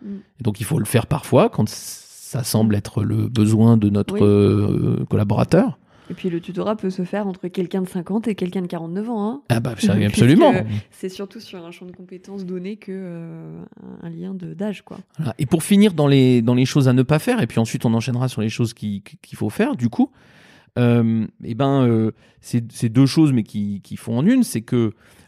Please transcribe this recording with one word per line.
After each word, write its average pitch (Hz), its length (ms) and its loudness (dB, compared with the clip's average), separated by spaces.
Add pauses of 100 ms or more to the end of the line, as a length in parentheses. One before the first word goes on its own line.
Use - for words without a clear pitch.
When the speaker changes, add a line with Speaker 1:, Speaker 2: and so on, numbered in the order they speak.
Speaker 1:
Mm. 208 40 -12 (320)
Speaker 2:
Et - 20 -12
donc, 110 180 -2
il 110 40 -6
faut - 140 -2
le 110 60 0
faire 113 220 0
parfois - 440 2
quand 107 180 0
s-, - 380 -14 (240)
ça 123 140 -6
semble 107 320 2
être - 260 -4
le 107 260 -2
besoin 113 480 6
de 104 140 4
notre, 101 240 0
Speaker 1:
Oui. 208 80 -2
Speaker 2:
euh, 101 880 4
collaborateur. 120 680 2 (300)
Speaker 1:
Et 185 60 -12
puis, 190 140 -6
le 170 120 -4
tutorat 180 340 -6
peut 190 160 -4
se 185 140 -6
faire 202 240 -6
entre 185 180 -10
quelqu'un 185 360 -4
de 180 60 -6
cinquante 190 380 -6
et 214 80 -2
quelqu'un 185 280 -4
de 180 40 -6
quarante-neuf 175 440 -8
ans, 208 200 -4
hein. 277 180 -12
Speaker 2:
Ah 117 120 0
bah, 117 180 -6
ça, 95 140 0
Speaker 1:
<laughs> - 20 2
Puisque 104 140 2
Speaker 2:
absolument. 147 440 6 (380)
Speaker 1:
c'est - 180 -10
surtout 196 300 -12
sur 190 260 -16
un 170 60 -16
champ 175 160 -18
de 180 60 -16
compétences 185 520 -16
donné 185 320 -8
que, 214 160 -16
euh, 170 720 -12 (400)
un 170 80 -12
lien 175 240 -10
de, 175 200 -12
d'âge, 196 280 -8
quoi. - 160 -18 (200)
Speaker 2:
Voilà. 156 200 -4
Et 143 80 0
pour 165 160 -2
finir 202 300 4
dans 147 160 0
les, 127 340 4
dans 123 120 2
les 123 100 2
choses 131 240 2
à 131 40 4
ne 131 120 4
pas 151 160 0
faire, 247 200 -2
et 127 60 0
puis 117 140 -2
ensuite - 240 -2
on 113 100 2
enchaînera 120 340 -2
sur 120 140 -6
les 110 60 -2
choses 113 260 -2
qui, 104 280 -8
qui, - 160 -20
qu'il - 200 -20
faut 107 120 -4
faire, 233 260 -2
du 120 120 -2
coup, 240 220 0 (720)
euh, 117 460 2 (180)
eh 113 100 -8
ben, 139 320 2
euh, 113 240 2 (300)
c'est, 120 320 -4
c'est - 160 -4
deux 127 180 6
choses, 151 260 4
mais 117 120 2
qui, 101 380 -6
qui - 140 -14
font 117 220 -4
en 147 80 0
une, 254 160 4
c'est 123 200 -2
que 117 300 0 (360)